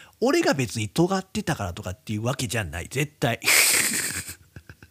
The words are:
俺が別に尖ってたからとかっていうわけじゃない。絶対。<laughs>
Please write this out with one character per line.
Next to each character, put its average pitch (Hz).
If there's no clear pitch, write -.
俺 294
が 311
別 127
に 107
尖 185
っ 190
て -
た 156
か 104
ら 90
と 107
か 92
っ 95
て -
い 107
う 107
わ 131
け 127
じ 101
ゃ 110
な 82
い。 80
絶 147
対。 120
<laughs> -